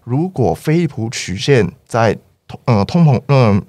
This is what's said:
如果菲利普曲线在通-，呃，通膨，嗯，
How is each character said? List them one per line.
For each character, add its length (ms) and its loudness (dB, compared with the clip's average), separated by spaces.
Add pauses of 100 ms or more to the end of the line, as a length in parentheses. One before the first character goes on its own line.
如 240 -4
果 240 -2
菲 240 -2
利 100 0
普 220 -8
曲 260 -8
线 340 2 (160)
在 320 0 (300)
通-， 160 -16
呃， 220 0
通 180 0
膨， 240 2
嗯， 420 2